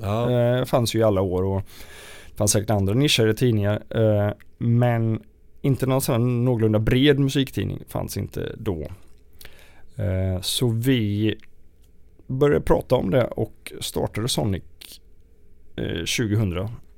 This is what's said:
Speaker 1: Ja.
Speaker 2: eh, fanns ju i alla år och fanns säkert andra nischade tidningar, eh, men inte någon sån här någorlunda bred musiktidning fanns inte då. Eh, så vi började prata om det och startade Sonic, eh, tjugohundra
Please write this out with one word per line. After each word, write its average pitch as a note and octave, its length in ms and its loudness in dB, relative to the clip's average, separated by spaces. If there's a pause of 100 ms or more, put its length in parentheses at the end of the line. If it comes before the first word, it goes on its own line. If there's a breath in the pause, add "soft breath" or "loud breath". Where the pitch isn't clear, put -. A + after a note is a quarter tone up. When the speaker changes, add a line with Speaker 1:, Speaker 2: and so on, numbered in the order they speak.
Speaker 1:
Ja. A2+ 300 -2
Speaker 2:
eh, B2 340 2
fanns B2 300 2
ju A2+ 40 0
i A2 40 4
alla G#2 180 4
år F#2 220 0
och F#2+ 200 0 (720 loud breath)
fanns G#2 180 0
säkert G2+ 180 0
andra G2+ 240 2
nischade A#2+ 400 4
tidningar, G#2+ 560 2
eh, G#2 400 2 (280)
men A#2 640 2 (380)
inte C3+ 260 0
någon C3 140 2
sån C3+ 120 0
här A#2+ 60 2 (100)
någorlunda A#2 500 2
bred B2+ 400 4
musiktidning C3 680 -2
fanns - 280 -6
inte - 420 -6
då. F2 280 -4 (1120 loud breath)
Eh, F#2 440 -2
så - 280 0
vi A2+ 680 0 (920)
började C#3+ 380 2
prata D#3+ 300 2
om F#3 160 2
det C#3 140 4
och - 560 -8
startade - 480 -4
Sonic, G#2+ 340 -2 (1120)
eh, F2+ 280 -4
tjugohundra G#2 680 0 (280)